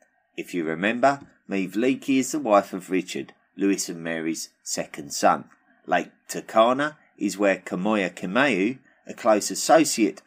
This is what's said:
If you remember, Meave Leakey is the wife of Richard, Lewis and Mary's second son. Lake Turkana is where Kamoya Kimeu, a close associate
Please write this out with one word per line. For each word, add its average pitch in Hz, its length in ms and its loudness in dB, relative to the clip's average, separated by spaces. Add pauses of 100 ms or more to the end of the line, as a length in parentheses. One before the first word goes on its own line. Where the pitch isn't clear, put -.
(380)
If 170 160 -12
you 87 100 -2
remember, 117 580 0 (260)
Meave 95 240 -4
Leakey 131 480 0
is 127 120 -2
the 156 80 -4
wife 104 320 4
of 87 200 -10
Richard, 87 420 -4 (240)
Lewis 98 320 0
and 85 140 -10
Mary's 82 460 -6 (120)
second - 500 -10
son. 80 380 0 (380)
Lake 87 240 -2 (180)
Turkana 127 680 0 (200)
is 95 200 -4
where 98 200 4
Kamoya 95 560 -2
Kimeu, 113 640 0 (300)
a 101 60 -14
close 110 360 2
associate 110 760 2